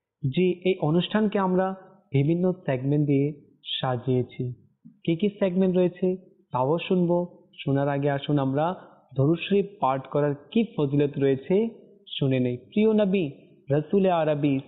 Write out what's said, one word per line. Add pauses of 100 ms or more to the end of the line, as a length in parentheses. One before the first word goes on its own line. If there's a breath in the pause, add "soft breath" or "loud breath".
(280)
জি,
এই
অনুষ্ঠানকে
আমরা (380)
বিভিন্ন
সেগমেন্ট
দিয়ে (480)
সাজিয়েছি। (360)
কি
কি
সেগমেন্ট
রয়েছে (360)
তাও
শুনবো। (260)
শোনার
আগে
আসুন
আমরা (420)
দরুদ (100)
শরীফ (140)
পাঠ
করার
কি
ফজিলত
রয়েছে (500)
শুনে
নেই।
প্রিয়
নবী (400)
রাসূলে
আরবি